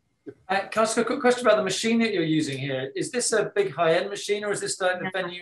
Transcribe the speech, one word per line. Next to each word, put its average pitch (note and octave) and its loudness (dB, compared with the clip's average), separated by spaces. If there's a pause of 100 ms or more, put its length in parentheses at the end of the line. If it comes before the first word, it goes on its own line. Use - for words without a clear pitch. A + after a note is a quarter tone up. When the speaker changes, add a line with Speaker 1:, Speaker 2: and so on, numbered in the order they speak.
(480)
Speaker 1:
Uh, G3 0 (100)
can - 0
I - 4
ask A3 0
a A#3 2
quick - -2
question B3 2
about G#3+ 6
the G3 0
machine A3+ 0
that A3+ 2
you're E3+ 2
using D3+ 0
here? C3+ -4
Is E3 -4
this A#3+ -2
a G#3 0
big G3 0
high-end E3+ 2
machine, G#3 -4
or G3+ -2
is - -4
this G3 -6
like F3+ 0
the F#3+ -6
Speaker 2:
No. F#3 -4
Speaker 1:
Venue F3+ -6